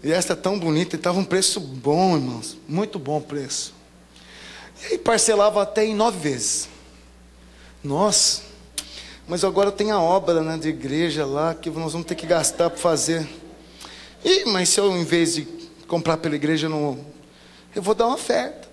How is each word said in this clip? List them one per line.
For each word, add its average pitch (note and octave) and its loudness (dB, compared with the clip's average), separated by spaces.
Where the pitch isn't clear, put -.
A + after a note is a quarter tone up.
E D3 0
essa F3 2
é - 2
tão F#3+ 0
bonita, E3+ 0
e D#3 -6
tava F3+ 2
um F#3+ 0
preço F#3 0
bom, D3 2
irmãos. B2 -4
Muito G3+ -4
bom D3 -4
o D3 -2
preço. - -8
E - -4
aí - -2
parcelava G#3+ 4
até G#3 2
em A3 0
nove G#3 2
vezes. C3+ -4
"Nossa, E3 0
mas F3 -2
agora G3 4
tem G#3 -2
a G#3 2
obra, F3 4
né, D#3+ -2
de D3+ -2
igreja D3 -2
lá, D3+ 0
que E3 -8
nós D#3+ -6
vamos E3 -6
ter F3+ -4
que E3 -10
gastar E3+ 2
pra E3+ -8
fazer." D#3+ 2
"Ih, F#4 4
mas F#3 2
se - 2
eu, G3 4
em F3 0
vez E3+ 2
de D3+ -6
comprar E3 0
pela D#3+ -2
igreja, D3+ 0
eu - -2
não, D3 -2
eu G#3 -4
vou G3+ 2
dar A#3 4
uma A#3+ 2
oferta. - -2